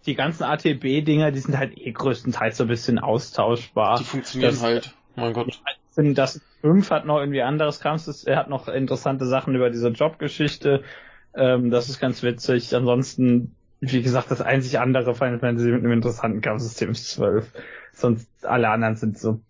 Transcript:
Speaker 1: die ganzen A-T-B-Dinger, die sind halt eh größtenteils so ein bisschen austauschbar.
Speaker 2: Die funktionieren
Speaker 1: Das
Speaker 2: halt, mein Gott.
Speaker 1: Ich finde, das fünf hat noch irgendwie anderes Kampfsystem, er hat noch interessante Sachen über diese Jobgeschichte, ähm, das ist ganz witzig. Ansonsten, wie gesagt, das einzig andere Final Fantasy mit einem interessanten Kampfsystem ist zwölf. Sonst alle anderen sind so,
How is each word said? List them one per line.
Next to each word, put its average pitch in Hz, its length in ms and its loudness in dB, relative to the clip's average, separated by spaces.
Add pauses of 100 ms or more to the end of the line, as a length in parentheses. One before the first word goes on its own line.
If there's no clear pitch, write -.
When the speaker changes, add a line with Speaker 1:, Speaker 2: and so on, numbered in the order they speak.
Speaker 1:
die 143 80 -2
ganzen 160 280 -2
A-T-B-Dinger, 151 880 0
die 135 80 -4
sind 131 180 -2
halt 131 200 -4
eh 123 160 -10
größtenteils 117 640 -2
so 127 80 2
ein 120 40 -2
bisschen 117 300 0
austauschbar. 113 1000 0
Speaker 2:
Die 123 40 -4
funktionieren 127 480 -2
Speaker 1:
Das 117 120 -4
Speaker 2:
halt, 117 300 0 (220)
mein 117 160 -4
Gott. 117 160 -4
Speaker 1:
Ich - 140 -10 (320)
finde, 147 220 2
das 135 260 0 (180)
fünf 185 320 4
hat 151 140 0
noch 151 140 2
irgendwie 143 240 0
anderes 147 360 0
Kampfsystem, 151 540 -2
er 135 60 4
hat 135 100 -4
noch 135 180 -6
interessante 135 580 0
Sachen 131 300 0
über 123 140 4
diese 117 200 0
Jobgeschichte, 147 920 0 (500)
ähm, 127 380 4
das 120 160 2
ist 135 120 -10
ganz 127 240 -2
witzig. 120 520 0
Ansonsten, 123 800 2 (260)
wie 127 200 0
gesagt, 123 300 0
das 127 100 -2
einzig 127 380 0
andere 123 360 2
Final 123 240 -2
Fantasy 120 300 2
mit 117 140 2
einem 117 80 2
interessanten 113 500 0
Kampfsystem 110 500 -4
ist - 180 -8
zwölf. 104 420 0 (420)
Sonst 117 340 0 (160)
alle 120 260 2
anderen 110 260 0
sind 110 240 -4
so, 110 300 -2